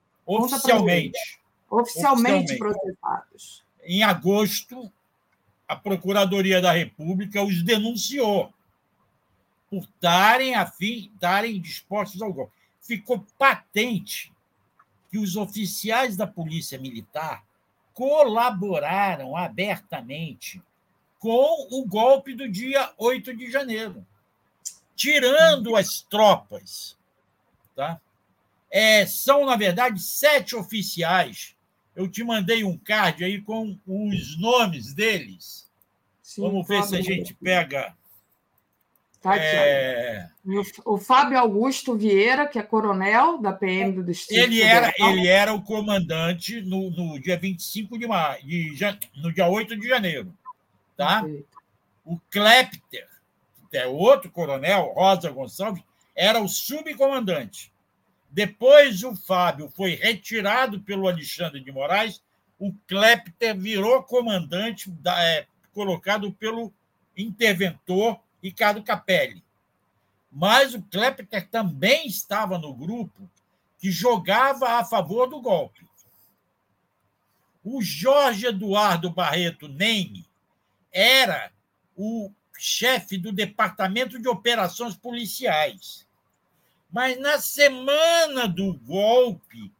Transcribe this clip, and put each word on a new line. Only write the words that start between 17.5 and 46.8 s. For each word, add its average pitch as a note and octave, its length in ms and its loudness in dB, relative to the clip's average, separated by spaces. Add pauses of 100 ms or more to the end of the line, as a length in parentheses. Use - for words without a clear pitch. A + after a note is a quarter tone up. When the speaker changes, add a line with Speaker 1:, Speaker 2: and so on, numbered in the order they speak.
Speaker 2:
colaboraram G3+ 1400 0
abertamente D#3+ 1300 -8 (560)
com C4+ 520 2
o B3+ 160 -6
golpe B3+ 480 4
do C4 140 -10
dia B3+ 480 -2
oito B3 400 -2
de B3 140 -16
janeiro, A3+ 560 -6 (920)
tirando C#4 800 4
as - 240 0
tropas, - 1000 0 (800)
tá? D#3+ 240 -6 (720)
É, G#3+ 360 6
são, C#4 400 2
na B3+ 100 2
verdade, G3+ 440 0
sete C#4 560 0
oficiais. F3 1000 -4 (400)
Eu F#3 140 -6
te A3 160 -8
mandei A3+ 400 0
um F3+ 140 -4
card F#3 460 0
aí G3+ 180 -4
com G#3+ 440 -8
os F#3+ 520 -4
nomes F3+ 560 0
deles. D3+ 760 -6 (520)
Speaker 1:
Sim, - 200 -12
Speaker 2:
Vamos G3 240 -2
ver G3+ 140 0
Speaker 1:
tá G3+ 60 -2
Speaker 2:
se G3 80 -4
a F3+ 40 -2
Speaker 1:
bem. F#3 80 -4
Speaker 2:
gente F3+ 280 -6
pega, C#3+ 600 -2 (1300)
Speaker 1:
Tá F#3+ 140 2
aqui, F3 100 2
Speaker 2:
é, C3 840 0 (160)
Speaker 1:
olha. G3 180 -2 (200)
O, G#3+ 100 0
o G3 40 0
Fábio B3+ 400 2
Augusto A#3+ 560 0
Vieira, A3 520 4
que C#4+ 120 -6
é G#3 40 -2
coronel A3 800 2
da G3+ 120 -2
P F#3+ 140 -4
M F#3+ 260 0
do F#3 100 -6
Distrito F3 380 -2
Speaker 2:
Ele A3+ 220 4
era, A3+ 300 6
Speaker 1:
Federal. G3+ 180 4
Speaker 2:
ele F#3 180 2
era G3+ 240 6
o G#3 100 -4
comandante F#3+ 1000 -4
no, F#3+ 280 -4